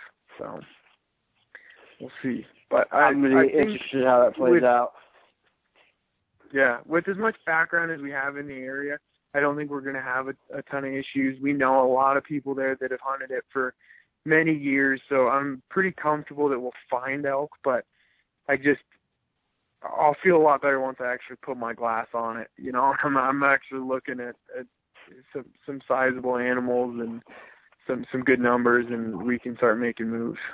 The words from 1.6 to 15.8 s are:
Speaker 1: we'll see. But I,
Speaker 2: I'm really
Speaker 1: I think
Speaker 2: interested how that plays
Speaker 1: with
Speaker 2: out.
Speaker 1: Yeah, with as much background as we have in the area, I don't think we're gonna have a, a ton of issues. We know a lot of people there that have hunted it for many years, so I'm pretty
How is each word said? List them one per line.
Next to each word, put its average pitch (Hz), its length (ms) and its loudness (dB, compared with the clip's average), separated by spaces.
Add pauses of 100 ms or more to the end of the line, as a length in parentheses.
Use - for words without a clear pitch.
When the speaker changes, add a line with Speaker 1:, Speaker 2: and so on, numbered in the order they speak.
Speaker 1:
we'll 127 120 -16 (100)
see. 120 240 -6 (240)
But - 240 2
I, 147 100 6
Speaker 2:
I'm 143 180 4
really 135 280 6
Speaker 1:
I - 20 -6
think 202 180 4
Speaker 2:
interested 135 360 -2
how 123 180 8
that 113 120 4
plays 123 160 2
Speaker 1:
with 165 120 6
Speaker 2:
out. 123 300 4 (1600)
Speaker 1:
Yeah, 131 320 2
with 165 240 -2
as 190 80 -4
much 220 180 -2 (100)
background 165 460 -2
as 147 100 -10
we 139 100 -8
have 139 260 -6
in 143 100 -10
the 139 60 -12
area, 139 440 -8 (360)
I 143 60 0
don't 143 180 2
think 147 120 -6
we're 143 120 -6
gonna 135 200 -8
have 131 280 -4
a, 139 60 -8 (180)
a 143 100 -10
ton 139 220 -6
of 135 80 -6
issues. 135 480 -4
We 139 120 0
know 135 320 4
a 131 60 4
lot 135 260 4
of 139 60 -4
people 139 320 -6
there 135 240 -2
that 127 120 -6
have 127 120 -6
hunted 135 280 -8
it 127 200 -6
for 131 220 -4 (520)
many 160 280 4
years, 139 560 0
so 131 180 4
I'm 139 420 -2
pretty 190 220 0